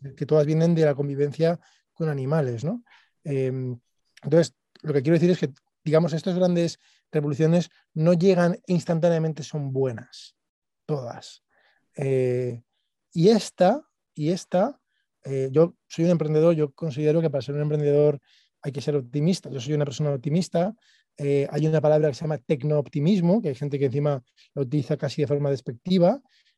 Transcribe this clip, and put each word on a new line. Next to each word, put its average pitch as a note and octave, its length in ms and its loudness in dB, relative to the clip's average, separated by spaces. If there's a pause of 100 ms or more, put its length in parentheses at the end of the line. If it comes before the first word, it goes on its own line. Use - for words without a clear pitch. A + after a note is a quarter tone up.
(160)
que D3 100 -8
todas D3+ 220 4
vienen E3 280 2
de D#3+ 100 2
la C#3+ 100 2
convivencia C#3+ 640 -2 (340)
con D#3+ 160 -4
animales, C3+ 540 -2
¿no? A3+ 200 -4 (400)
Em, C3 560 -4 (440)
entonces, D#3 320 2 (260)
lo D3+ 120 -4
que C#3 80 0
quiero D#3 140 2
decir F3 160 4
es E3+ 80 0
que, C#3 120 -2 (320)
digamos, D#3 300 2
estas E3+ 220 -4
grandes F3 420 0 (320)
revoluciones D#3 600 0 (240)
no D#3+ 200 2
llegan F3 440 4 (100)
instantáneamente, D#3+ 760 0
son C#3 280 -8
buenas, B2+ 640 -6 (500)
todas. - 580 -10 (520)
Eh, B2+ 680 -2 (520)
y E3+ 160 4
esta, A3+ 520 2 (320)
y D3+ 180 -4
esta, G3 480 -2 (440)
eh, C3+ 280 -4
yo D#3+ 240 2 (120)
soy E3 180 -2
un F3+ 60 4
emprendedor, D#3 440 2
yo D3+ 180 -2
considero D3+ 480 0
que D#3+ 80 0
para C3+ 120 -4
ser C#3+ 140 -8
un D3 60 -4
emprendedor D3 580 2 (420)
hay C#3 100 -8
que A#2 100 -10
ser D3 140 -2
optimista. D3 540 -2
Yo C3+ 120 -10
soy C#3+ 120 -6
una D3 120 0
persona C#3+ 260 -4
optimista. E3+ 640 -2 (420)
Eh, C#3+ 340 0
hay D3+ 160 0
una D#3 120 2
palabra D3+ 300 4
que A#2+ 60 -4
se - 60 -12
llama D#3 180 -6
tecnooptimismo, D#3+ 1040 0
que D#3 80 -4
hay C3 60 -4
gente C#3+ 220 -6
que C#3 80 0
encima C#3 380 -2 (320)
la C#3+ 60 -2
utiliza C#3 360 -2
casi D3 240 -4
de C#3 60 0
forma C#3+ 240 -2
despectiva. F3+ 680 0 (380)